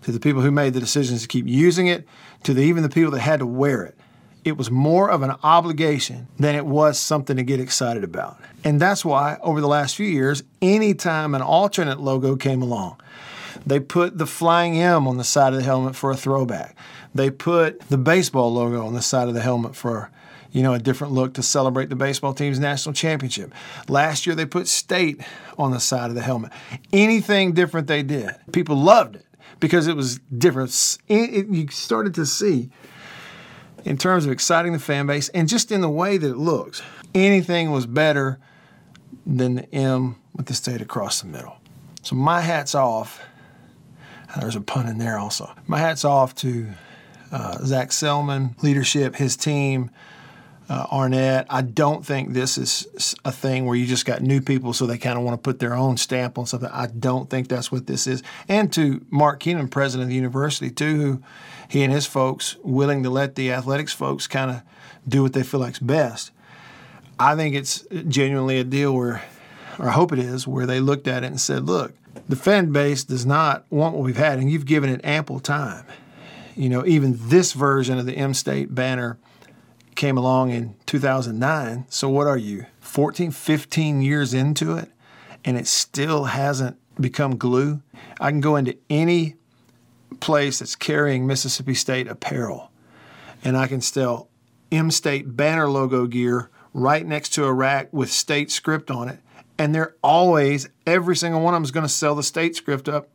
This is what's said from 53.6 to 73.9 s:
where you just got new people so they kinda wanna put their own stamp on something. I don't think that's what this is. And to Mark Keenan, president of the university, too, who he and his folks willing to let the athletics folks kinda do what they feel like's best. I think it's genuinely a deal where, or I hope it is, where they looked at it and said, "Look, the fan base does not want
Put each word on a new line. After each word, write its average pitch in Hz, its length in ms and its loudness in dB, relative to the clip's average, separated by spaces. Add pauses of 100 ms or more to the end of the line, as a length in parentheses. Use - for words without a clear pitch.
where 120 120 0
you 123 100 0
just 123 180 -2
got - 160 -4
new 131 220 2
people 127 320 -2
so 131 100 -2
they 120 140 -4
kinda 120 220 -4
wanna 120 180 -4
put 131 200 -4
their 120 140 -2
own 127 240 0
stamp 123 420 -4
on 120 60 -6
something. 120 260 -6
I 123 180 -6
don't 127 420 -4
think 131 180 -4
that's 123 240 -4
what 127 140 -6
this 135 200 -4
is. 127 160 -4 (240)
And 196 280 2
to 147 340 0
Mark 143 320 2
Keenan, 160 280 -2
president 131 340 -2
of 127 80 -4
the 127 60 -2
university, 135 540 -2
too, 151 260 0
who 139 260 0 (460)
he 139 140 2
and 135 100 4
his 143 120 0
folks - 580 -2
willing 139 420 0
to 127 60 -2
let 135 260 -2
the 127 160 -2
athletics 135 420 -4
folks 135 320 -4
kinda 131 380 -4 (440)
do 135 140 4
what 131 100 2
they 135 120 0
feel 135 160 -4
like's 120 180 -6
best. 131 520 -2 (880)
I 143 180 4
think 151 180 -2
it's 139 320 -6 (200)
genuinely 135 520 2
a 123 60 0
deal 139 280 0
where, 120 300 -2 (560)
or 127 100 -2
I 120 40 2
hope 156 200 4
it 127 60 0
is, 127 280 -4
where 131 200 -2
they 131 140 0
looked 139 280 0
at 127 140 -2
it 131 60 -6
and 139 120 -8
said, 135 240 -2
"Look, 160 300 -2 (340)
the 135 80 0
fan 185 360 4
base 143 320 2
does 127 200 -4
not 143 460 2
want 160 240 0